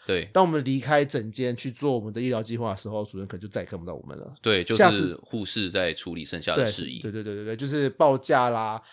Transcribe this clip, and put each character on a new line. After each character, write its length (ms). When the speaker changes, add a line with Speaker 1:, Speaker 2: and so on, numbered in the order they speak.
Speaker 1:
对。 260
Speaker 2:
当 140
我 20
们 160
离 160
开 240
诊 280
间 260
去 140
做 240
我 40
们 140
的 80
医 80
疗 140
计 140
划 120
的 80
时 100
候， 160
主 140
人 80
可 120
能 40
就 60
再 140
也 40
看 140
不 40
到 120
我 100
们 100
了。 240
Speaker 1:
对， 240
就 120
是 20
Speaker 2:
下 140
次 320
Speaker 1:
护 200
士 280
在 240
处 180
理 100
剩 160
下 160
的 80
事 220
宜。 140
Speaker 2:
对， 120
对， 120
对， 100
对， 120
对， 100
就 100
是 240
报 260
价 360
啦， 280